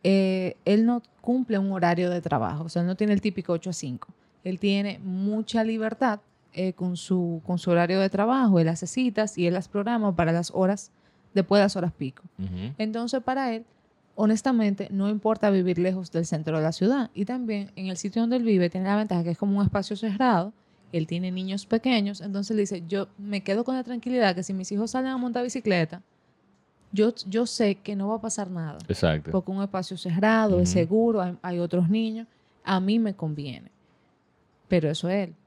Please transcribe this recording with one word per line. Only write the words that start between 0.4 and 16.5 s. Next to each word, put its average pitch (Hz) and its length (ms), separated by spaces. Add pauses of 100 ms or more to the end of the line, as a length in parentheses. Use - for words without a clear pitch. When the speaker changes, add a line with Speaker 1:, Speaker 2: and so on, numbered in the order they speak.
Speaker 1:
él 214 200
no 240 160 (200)
cumple 240 380
un 196 140
horario 175 360
de 175 120
trabajo, 147 440
o 160 40
sea, 170 120
él 175 60
no 185 80
tiene 214 180
el 196 80
típico 190 320
ocho 170 160
a 175 40
cinco. 127 360 (360)
Él 185 140
tiene 202 440
mucha 214 640
libertad, 220 540 (360)
eh, 185 180
con 180 240
su, 170 500
con 180 100
su 175 140
horario 170 280
de 190 120
trabajo, 220 480
él 160 80
hace 165 180
citas 220 540
y 175 80
él 175 80
las 185 120
programa 208 480
para 165 160
las 170 220
horas, 190 380 (420)
después 196 260
de 196 40
las 202 120
horas 165 180
pico. - 280 (160)
Speaker 2:
Ujú. 95 400
Speaker 1:
Entonces, 233 460
para 262 320
él, 226 100 (500)
honestamente, 214 760
no 196 180
importa 214 400
vivir 180 300
lejos 185 320
del 170 140
centro 160 320